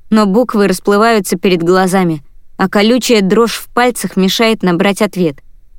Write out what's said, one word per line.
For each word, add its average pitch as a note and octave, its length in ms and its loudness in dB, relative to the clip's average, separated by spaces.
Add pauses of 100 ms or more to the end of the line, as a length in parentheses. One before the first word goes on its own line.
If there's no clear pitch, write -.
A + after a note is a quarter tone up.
(100)
но G#3+ 160 2
буквы G3+ 400 0
расплываются G3+ 720 0
перед F3+ 240 0
глазами, F3+ 600 0 (340)
а F#3+ 120 -2
колючая A3 540 2
дрожь G#3 340 0
в - 120 -14
пальцах A#3+ 480 -2
мешает G#3+ 460 0
набрать F#3+ 400 0
ответ. F3+ 360 -4 (400)